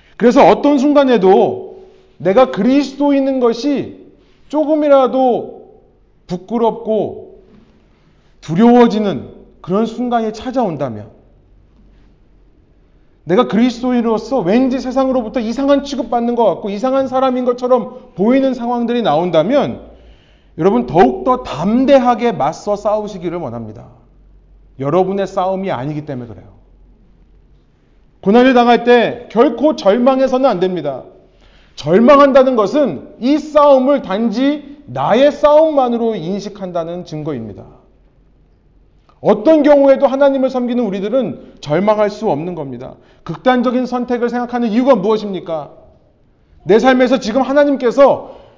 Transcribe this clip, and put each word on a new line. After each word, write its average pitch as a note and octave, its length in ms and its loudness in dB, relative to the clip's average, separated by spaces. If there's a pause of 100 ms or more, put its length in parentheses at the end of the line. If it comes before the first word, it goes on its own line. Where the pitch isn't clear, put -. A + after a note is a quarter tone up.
(160)
그래서 A#3+ 300 6
어떤 C4+ 320 4
순간에도 A#3+ 1080 2 (340)
내가 A3 320 2
그리스도인인 C4+ 920 0
것이 A#3 640 -4 (420)
조금이라도 C4+ 1200 0 (580)
부끄럽고 G#3 1120 -4 (1000)
두려워지는 G#3 880 2 (300)
그런 G3+ 260 -2
순간이 A#3 460 -4
찾아온다면, D#3 800 -6 (2250)
내가 G3 220 0
그리스도인으로서 A#3+ 960 -2
왠지 A#3+ 400 0
세상으로부터 B3+ 600 -4
이상한 C#4 440 -2
취급받는 A#3+ 500 -4
것 A#3+ 100 0
같고 F3 260 -2
이상한 C4 380 -2
사람인 B3+ 360 -2
것처럼 B3 720 -4
보이는 B3+ 400 2
상황들이 A#3+ 480 -4
나온다면 E3 840 0 (680)
여러분, G3+ 300 0
더욱더 B3 580 0
담대하게 A#3+ 880 0
맞서 E3+ 420 -4
싸우시기를 G3+ 640 -6
원합니다. A#2 520 -12 (880)
여러분의 F#3+ 460 -2
싸움이 F#3+ 440 -4
아니기 D3 340 -8
때문에 B2 240 -12
그래요. F#2+ 200 -20 (1700)
고난을 B3 320 4
당할 A#3+ 280 4
때 A#3 480 2
결코 C#4 460 0
절망해서는 B3+ 720 2
안 G#3 100 0
됩니다. E3+ 460 -4 (720)
절망한다는 C4 800 4
것은 G#3+ 640 -2
이 C#4 180 0
싸움을 C#4+ 640 2
단지 A#3 840 -4
나의 E3+ 440 2
싸움만으로 C#4 840 2
인식한다는 F3+ 880 -8
증거입니다. A#2+ 760 -12 (1400)
어떤 C#4+ 420 2
경우에도 C#4 440 4
하나님을 C4+ 440 2
섬기는 B3 340 -4
우리들은 G3+ 760 -6
절망할 G3+ 500 0
수 G#3 200 -6
없는 E3 240 -6
겁니다. C3 400 -12 (300)
극단적인 B3 600 -2
선택을 A#3+ 420 -4
생각하는 A#3+ 420 -4
이유가 A#3+ 240 2
무엇입니까? F#3+ 800 -4 (920)
내 F#3+ 140 4
삶에서 B3+ 400 2
지금 G#3 240 -2
하나님께서 C4 960 0 (180)